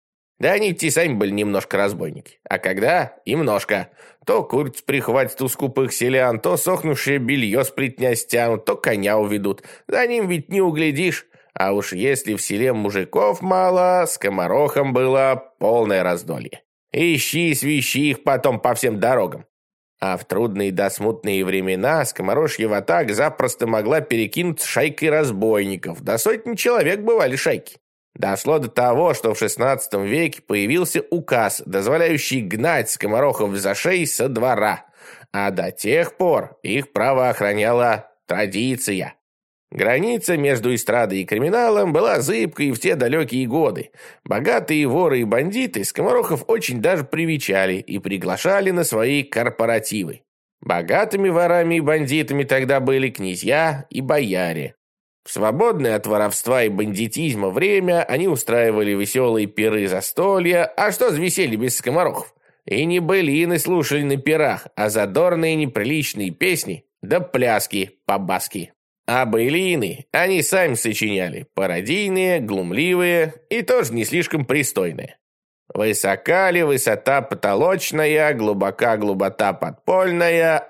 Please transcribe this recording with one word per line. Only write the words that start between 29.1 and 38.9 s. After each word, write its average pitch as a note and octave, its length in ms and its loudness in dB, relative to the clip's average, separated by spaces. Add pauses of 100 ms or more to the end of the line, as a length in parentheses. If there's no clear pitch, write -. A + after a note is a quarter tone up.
что A2+ 200 0
в - 60 -6
шестнадцатом A2+ 640 0
веке C#3+ 380 -2
появился C#3 680 0
указ, B2 560 0
дозволяющий C3+ 760 0
гнать A2+ 480 -2
скоморохов G#2+ 640 0
за G2 200 -2
шеи F3+ 280 0
со C3+ 240 -2
двора. A2+ 600 0 (440)
А G2+ 200 -2
до F#2 200 -4
тех D#3+ 460 -2
пор D#3+ 460 0
их C3+ 280 -4
право B2+ 380 2
охраняла G#2+ 840 0 (160)
традиция. G2+ 880 -4 (560)